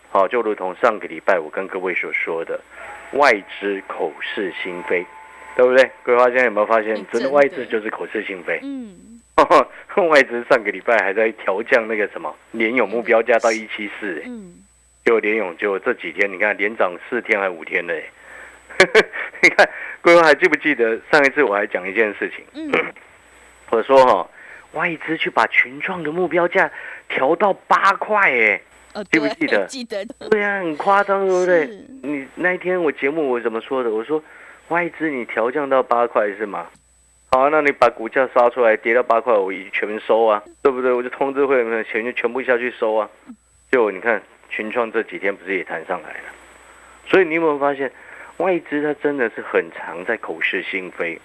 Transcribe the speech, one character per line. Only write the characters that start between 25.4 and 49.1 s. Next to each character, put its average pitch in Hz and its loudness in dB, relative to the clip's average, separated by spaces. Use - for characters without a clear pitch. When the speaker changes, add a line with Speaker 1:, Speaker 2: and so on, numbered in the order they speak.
Speaker 1:
群 131 -2
创 180 -6
的 147 -4
目 175 0
标 170 2
价 175 2
调 139 0
到 202 2
八 190 2
块， 196 2
欸。 110 2
Speaker 2:
哦， 208 -8
Speaker 1:
记 156 4
不 147 0
记 160 -2
得？ 107 2
Speaker 2:
对， 95 0
<laughs> 87 -14
记 254 -12
得。 208 -8
Speaker 1:
对 208 2
啊， 202 -2
很 165 -4
夸 196 2
张， 196 0
对 185 2
不 180 0
对？ 170 4
Speaker 2:
是。 98 -16
Speaker 1:
你 139 -6
那 180 -2
一 180 -4
天 180 -2
我 151 0
节 139 -4
目 151 -2
我 123 0
怎 117 -2
么 113 -4
说 131 -4
的？ 117 0
我 110 -2
说 156 -4
，“外 170 -2
资 160 -6
你 127 -6
调 113 -2
降 139 -4
到 131 4
八 120 2
块 110 0
是 110 -6
吗？ 87 -10
好， 131 4
那 156 2
你 143 2
把 120 4
股 110 -6
价 131 0
杀 120 6
出 123 0
来， 110 4
跌 117 0
到 123 4
八 117 2
块， 117 0
我 98 2
全 107 -4
收 113 2
啊， 104 2
对 143 4
不 127 -4
对？” 127 2
我 123 -2
就 127 -8
通 139 -4
知 139 2
会 135 2
员 117 2
们 113 -2
钱 110 -4
就 123 -4
全 117 -4
部 127 -4
下 123 0
去 120 -4
收 110 -2
啊。 104 -2
结 131 4
果 107 4
你 92 -8
看， 107 0
群 107 -6
创 117 -2
这 110 -2
几 90 -10
天 98 -4
不 87 -20
是 95 -4
也 85 -4
弹 82 -10
上 - -6
来 - -16
了？ - -14
所 190 4
以 180 4
你 156 -4
有 170 0
没 165 2
有 143 0
发 143 0
现， 135 -6
外 180 0
资 147 -4
它 147 -2
真 147 -2